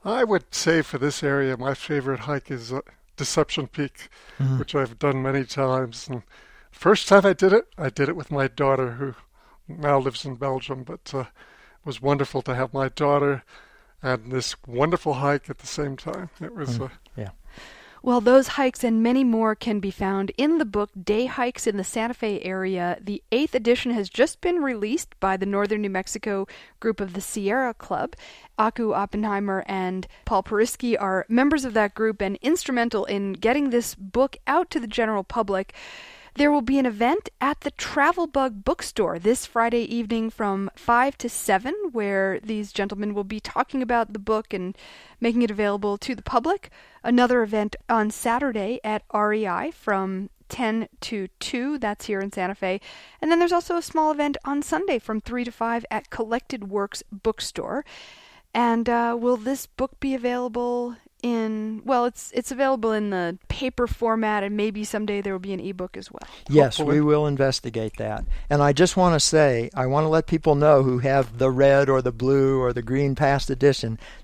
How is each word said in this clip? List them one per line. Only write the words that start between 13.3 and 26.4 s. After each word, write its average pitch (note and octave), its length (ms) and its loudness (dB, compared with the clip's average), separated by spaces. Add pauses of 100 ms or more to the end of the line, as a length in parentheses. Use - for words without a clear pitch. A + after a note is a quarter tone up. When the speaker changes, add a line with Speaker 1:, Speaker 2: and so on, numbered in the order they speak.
Speaker 1:
and B2 280 -2
this B2+ 240 -4 (120)
wonderful C#3+ 480 0
hike C#3+ 340 -2
at C3+ 80 -10
the - 100 -18
same C#3+ 300 -6
time. F3 320 -10 (100)
It F3+ 160 -12
was, C3 220 -6
Speaker 2:
Mm, C3+ 80 -4
Speaker 1:
uh, B2+ 40 -10 (260)
Speaker 2:
yeah. G#2+ 140 -10 (720)
Speaker 3:
Well, B3 180 4
those B3+ 280 6
hikes C4 340 -2
and A3+ 200 2
many B3+ 220 4
more A3 300 2
can G#3 260 -2
be F#3+ 100 -4
found G3 460 -2
in D4+ 220 2
the D4+ 60 0
book, G#3 260 -2 (120)
Day G#3+ 220 0
Hikes B3+ 420 -4
in G#3 80 0
the G3 80 -4
Santa A#3 300 -4
Fe G#3+ 280 -4
Area. F#3 600 -4
The G3+ 200 -8 (100)
eighth C4+ 240 0
edition A#3+ 360 2
has G#3 160 -2
just - 320 2
been F4 240 0
released A#3+ 560 -4
by F#3+ 160 0
the F#3+ 120 -2
Northern G3+ 340 0
New G3+ 80 -2
Mexico G3 580 -4 (320)